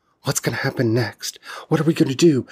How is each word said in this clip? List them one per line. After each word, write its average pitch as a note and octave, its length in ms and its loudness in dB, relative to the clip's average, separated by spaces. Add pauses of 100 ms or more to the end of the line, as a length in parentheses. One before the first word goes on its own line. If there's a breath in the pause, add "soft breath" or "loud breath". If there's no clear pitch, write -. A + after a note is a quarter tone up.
(240)
What's - 160 -4
gonna A#2+ 180 -4
happen C3 340 -2
next? - 460 -4 (300 loud breath)
What D#3 120 2
are D#3+ 40 -2
we D#3+ 100 2
gonna C3+ 220 0
do? C#3+ 360 4